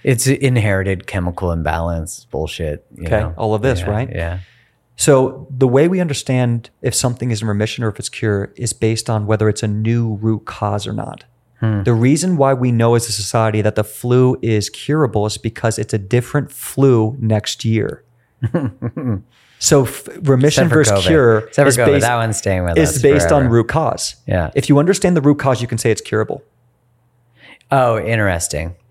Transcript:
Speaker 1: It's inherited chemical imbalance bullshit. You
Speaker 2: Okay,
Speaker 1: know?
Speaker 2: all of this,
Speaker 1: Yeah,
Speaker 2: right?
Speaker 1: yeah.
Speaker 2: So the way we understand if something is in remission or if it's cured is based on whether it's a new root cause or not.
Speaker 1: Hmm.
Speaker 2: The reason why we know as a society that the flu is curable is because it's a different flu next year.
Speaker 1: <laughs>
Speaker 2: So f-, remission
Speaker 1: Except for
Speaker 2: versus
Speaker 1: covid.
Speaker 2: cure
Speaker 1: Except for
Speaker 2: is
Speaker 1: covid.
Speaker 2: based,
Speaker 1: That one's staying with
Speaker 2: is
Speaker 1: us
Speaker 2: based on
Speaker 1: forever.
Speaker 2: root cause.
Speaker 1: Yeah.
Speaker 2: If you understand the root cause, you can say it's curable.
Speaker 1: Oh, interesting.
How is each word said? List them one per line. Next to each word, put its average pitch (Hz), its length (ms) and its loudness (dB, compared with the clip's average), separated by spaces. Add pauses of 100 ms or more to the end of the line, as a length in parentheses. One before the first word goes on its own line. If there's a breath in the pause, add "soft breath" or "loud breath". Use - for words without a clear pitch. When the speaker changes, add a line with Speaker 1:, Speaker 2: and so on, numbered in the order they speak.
Speaker 1:
It's 127 240 0
inherited 104 800 0
chemical 87 440 -4
imbalance 82 800 -4
bullshit. 76 560 -6 (100)
You 82 120 -10
Speaker 2:
Okay, 104 140 2
Speaker 1:
know? 85 140 -6
Speaker 2:
all 110 200 -2
of 104 80 -2
this, 120 160 0
Speaker 1:
Yeah, 90 100 -6
Speaker 2:
right? 110 240 -2
Speaker 1:
yeah. 85 260 -6 (560 soft breath)
Speaker 2:
So 131 540 2
the 131 180 0
way 139 200 4
we 180 140 0
understand 127 680 -2 (120)
if 127 120 -2
something 120 380 -2
is 107 100 -4
in 113 60 -4
remission 107 360 -2
or 110 60 0
if - 80 -10
it's - 120 -10
cured 101 480 -2
is 113 160 -6
based 110 360 -2
on 107 160 -2
whether 107 240 2
it's 104 140 -4
a 110 40 -2
new 110 540 0
root 110 240 -2
cause 101 400 -4
or 107 80 -8
not. 104 300 -10 (380)
Speaker 1:
Hmm. 107 220 -2
Speaker 2:
The 117 100 2
reason 147 440 2
why 135 160 4
we 127 180 0
know 117 240 2
as 117 120 0
a 110 40 -6
society 110 500 -2
that 107 140 0
the 107 80 0
flu 127 580 0
is 107 280 -2
curable 120 560 -2
is 107 120 -6
because 113 420 -4
it's 113 140 -6
a 110 40 0
different 120 540 -2
flu 123 680 2
next 110 460 -2
year. 110 380 -2 (380)
Speaker 1:
<laughs> 120 840 -4 (380 soft breath)
Speaker 2:
So 143 220 4
f-, - 240 -8 (140)
remission 139 460 4
Speaker 1:
Except - 20 2
for - 60 2
Speaker 2:
versus 123 180 4 (120)
Speaker 1:
covid. - 20 2
Speaker 2:
cure 123 320 6
Speaker 1:
Except 233 260 0
for - 20 4
Speaker 2:
is 127 100 2
Speaker 1:
covid. 120 100 4
Speaker 2:
based, 139 200 4
Speaker 1:
That 120 80 2
one's 113 220 -2
staying 92 260 -2
with 85 140 0
Speaker 2:
is 156 180 2
Speaker 1:
us 131 60 -4
Speaker 2:
based 139 320 4
on 143 80 4
Speaker 1:
forever. 120 140 2
Speaker 2:
root 117 120 4
cause. - 480 -4 (100)
Speaker 1:
Yeah. 87 300 -2
Speaker 2:
If - 140 -2
you 143 100 6
understand 180 380 2
the 147 40 0
root 143 160 4
cause, 127 240 0
you 117 60 -6
can 117 100 -6
say 113 140 0
it's 107 80 0
curable. - 440 -4 (1300 loud breath)
Speaker 1:
Oh, 123 300 2
interesting. 87 800 -2 (140)